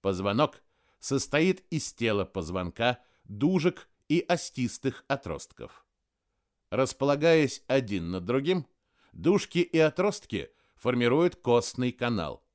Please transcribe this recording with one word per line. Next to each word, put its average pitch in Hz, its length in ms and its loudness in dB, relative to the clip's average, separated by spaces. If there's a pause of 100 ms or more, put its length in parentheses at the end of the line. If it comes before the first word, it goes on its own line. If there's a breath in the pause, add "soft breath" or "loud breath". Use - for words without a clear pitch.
Позвонок 101 600 0 (380)
состоит 160 680 0
из - 220 -4
тела 104 320 0
позвонка, 92 760 -4 (220 soft breath)
дужек 151 640 -2 (200)
и 165 120 2
остистых - 880 -4
отростков. - 760 -8 (840)
Располагаясь 143 960 2
один 101 460 0
над 92 120 -4
другим, 139 420 0 (460)
дужки - 460 0
и 165 200 0
отростки 156 720 0 (260)
формируют 123 580 2
костный 120 560 0
канал. 107 640 -4